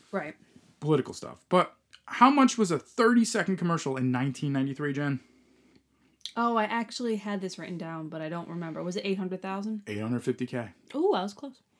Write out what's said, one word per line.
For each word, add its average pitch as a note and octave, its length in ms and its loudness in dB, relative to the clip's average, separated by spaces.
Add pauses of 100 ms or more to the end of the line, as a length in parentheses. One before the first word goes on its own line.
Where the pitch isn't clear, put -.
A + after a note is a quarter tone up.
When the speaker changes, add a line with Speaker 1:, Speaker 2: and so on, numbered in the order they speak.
(120)
Speaker 1:
Right. D#3 240 -8 (460)
Speaker 2:
political D3 320 2
stuff. - 240 -12 (100)
But F3+ 260 4 (320)
how - 240 8
much C#4 280 6
was G#3+ 120 2
a D#3+ 80 0
thirty-second A3+ 800 2
commercial D#3+ 400 0
in B2+ 140 2
nineteen C3+ 400 -2
ninety-three, C#3 420 -2
Jen? C#3 280 -2 (1120)
Speaker 1:
Oh, A#3 220 2
I G#3+ 80 2
actually A#3 500 -2
had G3+ 240 -4
this F#3 180 -6
written F3 200 -8
down, D#3+ 320 -8
but D#3+ 120 -8
I D#3 80 -6
don't E3+ 200 -8
remember. E3 340 -8
Was F3+ 140 -4
it - 80 -6
eight G3 120 0
hundred F#3 240 -4
thousand? G3+ 460 -6
Speaker 2:
Eight - 140 -4
hundred A#2+ 220 -2
fifty B2+ 220 -2
K. A#2+ 240 -8 (260)
Speaker 1:
Ooh, F4 180 2
I F#3+ 100 0
was G3+ 100 -6
close. - 280 -16 (180)